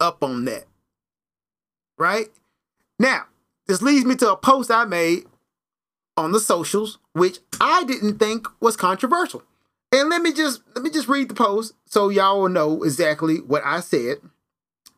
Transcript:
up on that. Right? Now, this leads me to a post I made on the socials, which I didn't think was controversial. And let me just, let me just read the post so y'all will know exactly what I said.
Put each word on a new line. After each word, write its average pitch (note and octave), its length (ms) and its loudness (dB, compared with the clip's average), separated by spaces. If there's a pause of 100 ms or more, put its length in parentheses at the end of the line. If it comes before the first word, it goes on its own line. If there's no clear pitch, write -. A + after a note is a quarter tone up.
up E3+ 220 -2
on B2+ 220 -4
that. A2 200 -8 (1300)
Right? G3 300 -2 (720)
Now, A3+ 280 2 (400)
this F#3 140 -2
leads C4+ 240 4
me B3+ 120 2
to G#3+ 160 4
a F#3+ 40 -4
post C4 320 2
I A#3 160 2
made E3+ 380 0 (920)
on D#3+ 160 -2
the A3 60 2
socials, G#3 600 -2 (140)
which F3+ 260 0 (220)
I D#4+ 240 2
didn't G#3+ 340 -2
think A3 280 -2 (120)
was A3+ 160 2
controversial. A#3+ 680 -2 (480)
And C#4 180 2
let E4+ 120 0
me E4 120 0
just, D4 280 -2 (140)
let B3 80 -8
me D#4 60 -4
just D4+ 180 -4
read C4+ 220 -2
the G#3 60 -14
post A3 380 -2 (120)
so G#3 240 2
y'all G3 320 2
will F#3 80 2
know D#3 340 0
exactly D#3 540 0
what C3 260 -2
I D3 160 -2
said. C#3 380 -2 (800)